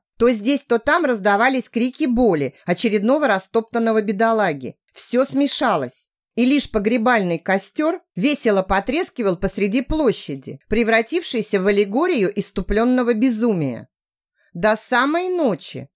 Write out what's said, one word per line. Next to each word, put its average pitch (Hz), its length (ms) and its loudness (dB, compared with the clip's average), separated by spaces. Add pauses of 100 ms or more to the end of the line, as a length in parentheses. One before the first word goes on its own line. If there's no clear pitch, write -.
(180)
То 233 120 4
здесь, 247 320 0
то 233 180 0
там 311 260 0
раздавались 233 640 2
крики 254 360 -2
боли 214 480 2 (120)
очередного 214 600 2
растоптанного 226 760 0
бедолаги. 202 720 0 (180)
Все 254 320 -2
смешалось. 247 840 -2 (240)
И 240 100 2
лишь 277 260 2
погребальный 220 680 0
костер 302 640 -2 (140)
весело 208 480 0
потрескивал 202 760 -2
посреди 202 440 -2
площади, 190 840 -4
превратившейся 226 920 0
в 185 80 0
аллегорию 208 720 2
исступленного 233 760 0
безумия. 214 760 -2 (640)
До 214 220 0
самой 294 540 0
ночи, 220 680 -4